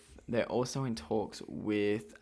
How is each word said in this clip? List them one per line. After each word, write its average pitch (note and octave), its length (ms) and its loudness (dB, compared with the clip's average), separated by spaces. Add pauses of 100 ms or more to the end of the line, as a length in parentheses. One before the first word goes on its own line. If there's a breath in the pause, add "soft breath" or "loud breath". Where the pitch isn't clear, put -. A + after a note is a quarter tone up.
(280)
they're A2+ 180 2
also B2+ 380 0
in A#2+ 100 0
talks - 520 -2
with G#2 760 0